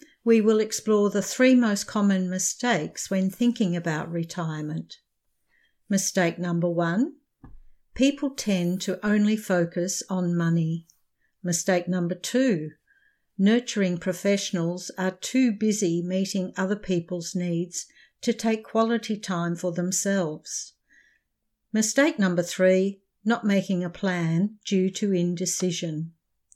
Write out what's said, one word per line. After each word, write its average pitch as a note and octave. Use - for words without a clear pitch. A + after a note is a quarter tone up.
we A3+
will G#3+
explore G#3+
the G3+
three B3+
most G#3+
common F#3+
mistakes F#3
when F#3+
thinking A#3
about E3
retirement. E3
Mistake F#3
number F3
one, E3+
people C#4
tend F#3
to -
only G#3
focus F3+
on F3+
money. E3
Mistake F3
number F3+
two, F3
nurturing G3
professionals F3+
are F#3
too B3+
busy G3+
meeting F#3
other F#3+
people's F3
needs F3
to A#3
take A3+
quality A3+
time E3+
for F3
themselves. F3+
Mistake C#4
number F3+
three, F#3
not A3+
making F#3+
a F3
plan F3+
due F#3+
to G3
indecision. F3